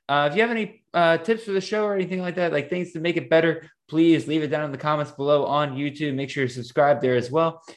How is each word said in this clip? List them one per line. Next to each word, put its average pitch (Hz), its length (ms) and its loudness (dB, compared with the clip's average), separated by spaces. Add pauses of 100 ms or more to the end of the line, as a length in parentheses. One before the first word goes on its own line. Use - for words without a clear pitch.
Uh, 143 220 2
if 156 60 -6
you 214 60 4
have 240 80 0
any, 220 320 -6 (100)
uh, 165 260 4
tips 226 260 -2
for 202 80 -8
the 190 80 0
show 214 240 -2
or 208 100 -2
anything 185 260 -4
like 175 140 -6
that, 175 180 0
like, 147 160 -2
things 180 240 -6
to 165 80 -8
make 165 160 0
it 139 140 -4
better, 165 360 2 (220)
please 160 380 4
leave 151 160 -2
it 147 60 -4
down 151 160 -2
in 143 80 -6
the 135 60 -8
comments 151 340 -2
below 143 340 2
on 143 300 0
YouTube. 143 380 -4
Make 135 140 -4
sure 139 140 -4
you 127 60 0
subscribe 127 520 2
there 127 140 4
as 117 160 0
well. 160 320 0 (140)